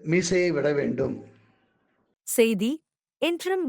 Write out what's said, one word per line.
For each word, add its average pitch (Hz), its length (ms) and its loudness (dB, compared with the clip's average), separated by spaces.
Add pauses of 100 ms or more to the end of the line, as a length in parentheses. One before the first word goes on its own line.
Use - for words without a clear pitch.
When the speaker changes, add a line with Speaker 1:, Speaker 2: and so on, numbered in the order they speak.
(120)
Speaker 1:
மீசையை 180 440 2
விட 143 100 0 (140)
வேண்டும். 123 340 -2 (1200)
Speaker 2:
செய்தி, 226 360 2 (580)
interim 359 380 -2